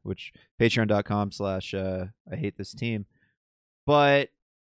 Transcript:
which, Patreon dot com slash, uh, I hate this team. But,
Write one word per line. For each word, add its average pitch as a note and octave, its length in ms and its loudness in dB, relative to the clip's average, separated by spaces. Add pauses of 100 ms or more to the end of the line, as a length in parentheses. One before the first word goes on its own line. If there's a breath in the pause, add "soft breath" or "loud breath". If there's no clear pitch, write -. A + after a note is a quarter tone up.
which, - 300 -8 (260 soft breath)
Patreon A#2 300 4
dot G2+ 160 2
com G#2 260 -2
slash, F#2+ 420 -4
uh, F#2+ 320 -4 (240)
I - 60 -8
hate - 220 -6
this G2 160 -12
team. A2+ 320 -4 (840)
But, C#3+ 420 4 (380)